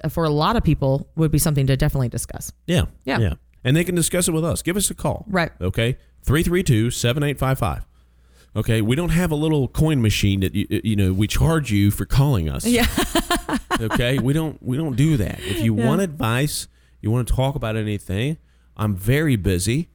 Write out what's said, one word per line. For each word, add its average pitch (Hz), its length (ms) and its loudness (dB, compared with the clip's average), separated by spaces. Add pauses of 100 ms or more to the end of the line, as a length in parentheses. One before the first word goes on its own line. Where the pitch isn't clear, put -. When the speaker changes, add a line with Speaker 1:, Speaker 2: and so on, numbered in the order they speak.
Speaker 1:
uh, 156 60 -4
for 165 160 -2
a 156 60 0
lot 160 260 2
of - 80 0
people, 139 520 0
would 156 140 2
be 151 80 2
something 139 280 2
to 135 100 4
definitely 139 320 0
discuss. - 420 -10 (160)
Speaker 2:
Yeah. 165 200 2 (180)
Speaker 1:
Yeah. 117 140 -2
Speaker 2:
Yeah. 87 160 0 (300)
And 131 120 2
they 170 80 2
can 175 100 -2
discuss 175 340 0
it 170 40 0
with 160 120 0
us. - 180 -2
Give 175 140 -2
us 196 140 0
a - 40 -8
call. - 340 -4
Speaker 1:
Right. 175 220 0 (100)
Speaker 2:
Okay. 117 360 -2 (260)
Three 143 200 2
three 175 200 0
two, 117 280 2
seven 123 320 0
eight 143 160 -2
five 131 200 0
five. 85 280 -4 (680)
Okay. 110 280 0
We 113 120 2
don't 170 160 0
have 170 200 2
a 151 60 0
little 151 320 0
coin 156 340 0
machine 101 380 2
that, 95 140 -2
you, 101 120 -2 (180)
you 107 120 0
know, 95 180 2
we 104 120 2
charge 147 460 0
you 101 180 4
for 101 160 -2
calling 127 420 2
us. 67 180 -6
Speaker 1:
Yeah. 233 260 4
<laughs> - 880 -2
Speaker 2:
Okay. 123 380 0
We 135 140 0
don't, 160 300 -4
we 127 140 -4
don't 147 200 -4
do 151 200 4
that. - 240 -4
If - 240 -6
you 110 120 2
Speaker 1:
Yeah. 117 100 2
Speaker 2:
want 160 160 2
advice, 143 680 -2 (320)
you 107 100 -2
wanna 120 140 0
talk 135 300 0
about 113 220 -4
anything, 107 600 -2 (400)
I'm 107 200 -2
very 127 400 2
busy, 98 580 0